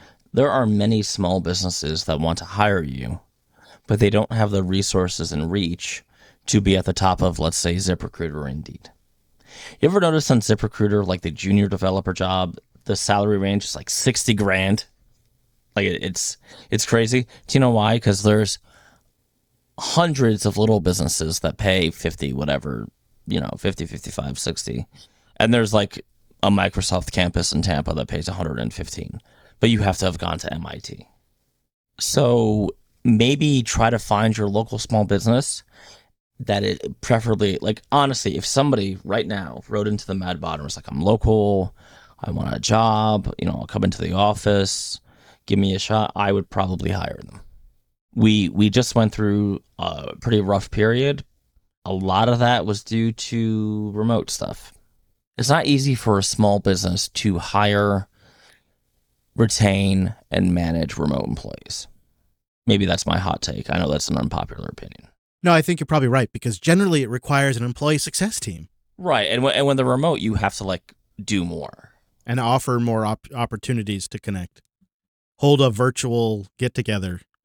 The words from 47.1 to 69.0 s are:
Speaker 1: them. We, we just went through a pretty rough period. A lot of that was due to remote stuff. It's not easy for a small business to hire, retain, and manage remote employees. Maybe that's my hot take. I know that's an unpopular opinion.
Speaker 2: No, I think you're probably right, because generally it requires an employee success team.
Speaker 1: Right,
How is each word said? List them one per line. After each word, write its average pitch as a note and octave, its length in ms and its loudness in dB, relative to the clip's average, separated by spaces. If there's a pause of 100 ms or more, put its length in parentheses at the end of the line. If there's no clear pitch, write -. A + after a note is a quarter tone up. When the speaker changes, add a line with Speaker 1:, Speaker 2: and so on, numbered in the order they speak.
Speaker 1:
them. - 160 -20 (760)
We, G#2+ 340 6
we G#2 220 4
just A2+ 260 2
went A2 160 4
through G#2 500 0 (160)
a E2 380 -8
pretty A2+ 240 2
rough G2 300 0
period. B2 540 0 (600)
A F#2 80 -6
lot F#2+ 360 2
of A#2+ 120 2
that A#2+ 260 2
was G2+ 160 -2
due A2+ 300 0
to G#2+ 800 -2
remote G#2+ 360 0
stuff. - 440 -10 (640)
It's A#2 100 0
not D3+ 180 4
easy C#3 280 2
for G#2+ 240 2
a G2 60 0
small G2+ 340 2
business F#2+ 500 0
to F#2+ 300 -2
hire, G2+ 720 2 (1300)
retain, G2 800 2 (160)
and F#2 240 2
manage E2+ 440 -2
remote C#2 280 -2
employees. - 600 -10 (800)
Maybe G2+ 180 4
that's F2 220 0
my E2+ 120 0
hot F#2 240 -2
take. - 300 -6
I E2+ 60 0
know E2+ 120 0
that's D2 180 -2
an C#2+ 100 -2
unpopular - 520 -6
opinion. - 380 -20 (340)
Speaker 2:
No, F3 100 4
I D#3+ 100 6
think F3 180 -2
you're D3 60 -4
probably D3 200 2
right, B2 260 2
because A2 280 -6
generally F3 420 4
it A2 80 -4
requires C#3 460 0
an A2+ 80 -4
employee D3 340 0
success F#3+ 400 -4
team. E2 300 -10 (280)
Speaker 1:
Right, C3+ 320 0